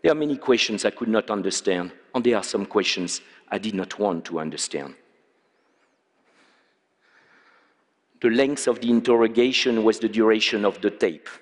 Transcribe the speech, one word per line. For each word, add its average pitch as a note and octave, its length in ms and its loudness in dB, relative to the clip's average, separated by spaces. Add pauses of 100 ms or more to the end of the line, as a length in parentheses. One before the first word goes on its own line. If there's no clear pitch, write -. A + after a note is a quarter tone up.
There E3 100 4
are D3 40 4
many D3 220 -2
questions A2+ 480 0
I G#2 60 2
could A2+ 180 -6
not A2 220 0
understand, F#2 600 -2 (220)
and B2 100 -2
there A#2 140 4
are F#2+ 60 -2
some G2+ 220 -4
questions - 560 -4 (280)
I G#2 80 -6
did G2+ 160 -6
not F#2 240 -6
want F#2 280 -2
to E2 140 -8
understand. D2 560 -8 (3250)
The A#2+ 80 4
length C3+ 380 2
of A#2 120 0
the A#2+ 120 -2
interrogation A#2 920 2
was G#2+ 160 4
the A2 100 -2
duration A2 540 2
of G2 180 0
the G2+ 100 0
tape. E2 360 -4 (140)